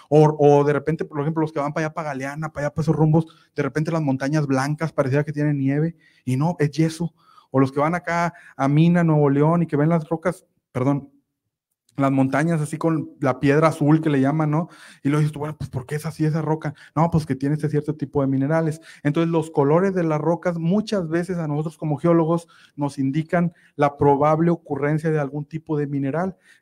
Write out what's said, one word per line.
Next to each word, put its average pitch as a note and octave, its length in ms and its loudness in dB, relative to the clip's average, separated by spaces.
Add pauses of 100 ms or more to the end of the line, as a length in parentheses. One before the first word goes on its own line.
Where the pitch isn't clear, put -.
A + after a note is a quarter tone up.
O, D3+ 300 6
o C#3+ 260 6
de D3 80 2
repente, D#3 320 -2
por D#3 160 -8
ejemplo, D#3 200 -2
los D#3 120 -4
que D#3+ 60 -6
van C#3+ 120 -4
para D#3 160 -4
allá, D#3 60 -8
para D#3+ 160 -8
Galeana, C#3+ 420 -8
para C#3+ 160 -6
allá, D3 60 -6
para D#3+ 100 -4
esos D#3 140 2
rumbos, D#3+ 300 4 (280)
de D3 80 -2
repente D#3 280 -2
las D#3+ 100 -2
montañas C#3 440 0
blancas, C#3 460 -2
pareciera C#3 320 0
que D3+ 80 -8
tienen D3 260 -2
nieve, C#3+ 380 -2 (300)
y B2+ 100 -2
no, D#3+ 240 -2
es D3 120 0
yeso. D#3+ 420 -4 (380)
O C3+ 100 2
los C3+ 100 2
que C#3 80 -6
van D#3 160 0
acá E3+ 380 -2 (240)
a C3+ 100 0
Mina, E3+ 380 4
Nuevo D3+ 240 4
León, D3+ 340 2
y D#3+ 40 -4
que D3 100 -2
ven D3 120 2
las E3 200 0
rocas, E3+ 360 -4 (280)
perdón, B2+ 380 -2 (840)
las C#3 160 0
montañas C#3 480 0
así D3+ 200 -6
con D#3+ 320 -2 (100)
la C3 180 0
piedra D3 280 4
azul D#3 340 2
que D#3 80 0
le C#3+ 100 2
llaman, D3+ 300 0
¿no? D#3+ 180 -2 (360)
Y C#3 60 0
luego D3+ 100 2
dices D3+ 120 2
tú, D3 60 -12
"Bueno, D3+ 180 -8
pues, - 140 -12
¿por B2+ 160 -8
qué - 80 -10
es D3+ 140 -6
así D#3 180 -4
esa D#3 160 -2
roca?". D3+ 320 -4 (220)
No, E3+ 160 2
pues D#3 160 0
que C3 80 -2
tiene C#3 180 -2
este D3+ 160 -2
cierto D3 260 -2
tipo C#3+ 260 -4
de C3+ 60 0
minerales. D3+ 540 0 (220)
Entonces, E3 280 0
los D#3+ 200 -2
colores D#3+ 420 2
de F3+ 100 -2
las D#3+ 160 -2
rocas E3+ 380 -2
muchas F#3+ 500 -2
veces E3+ 300 -4
a E3 100 -6
nosotros D3+ 300 -6
como D3+ 200 -4
geólogos E3+ 500 2 (280)
nos C#3+ 220 -6
indican D#3 560 -2 (220)
la C#3+ 200 0
probable D3 540 4
ocurrencia D3+ 640 -2
de D#3 80 0
algún C#3+ 260 -6
tipo D#3 320 -6
de D3 80 -2
mineral. C#3+ 500 -4 (260)